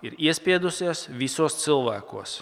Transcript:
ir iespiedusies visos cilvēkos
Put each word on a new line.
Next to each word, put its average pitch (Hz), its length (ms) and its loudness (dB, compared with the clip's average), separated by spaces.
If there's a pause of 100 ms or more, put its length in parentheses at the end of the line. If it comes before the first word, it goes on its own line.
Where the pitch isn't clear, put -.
ir - 160 -12
iespiedusies 175 880 0
visos 135 560 0
cilvēkos 113 800 0